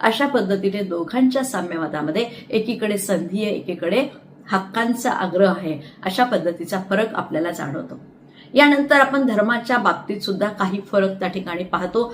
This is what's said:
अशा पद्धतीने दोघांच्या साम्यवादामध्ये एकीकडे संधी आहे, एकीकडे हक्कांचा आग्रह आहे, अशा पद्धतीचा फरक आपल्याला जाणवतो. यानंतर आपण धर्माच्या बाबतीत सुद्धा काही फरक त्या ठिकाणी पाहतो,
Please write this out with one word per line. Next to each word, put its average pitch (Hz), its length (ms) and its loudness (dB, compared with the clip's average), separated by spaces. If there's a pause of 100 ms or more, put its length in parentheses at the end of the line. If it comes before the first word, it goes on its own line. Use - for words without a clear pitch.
अशा 226 260 2
पद्धतीने 196 560 0
दोघांच्या 240 600 2
साम्यवादामध्ये 165 840 -2 (240)
एकीकडे 208 480 0
संधी 190 460 -2
आहे, 208 100 0
एकीकडे 180 500 0 (460)
हक्कांचा 233 600 0
आग्रह 185 400 4
आहे, 156 280 -4 (260)
अशा 220 200 2
पद्धतीचा 185 560 -2 (100)
फरक 185 240 0
आपल्याला 175 360 -2
जाणवतो. - 480 -8 (560)
यानंतर 285 460 6
आपण 269 260 4
धर्माच्या 226 520 2
बाबतीत 196 420 -2
सुद्धा 196 280 -2
काही 202 320 -2
फरक 190 380 0
त्या 185 100 -2
ठिकाणी 185 360 -6
पाहतो, 185 500 -2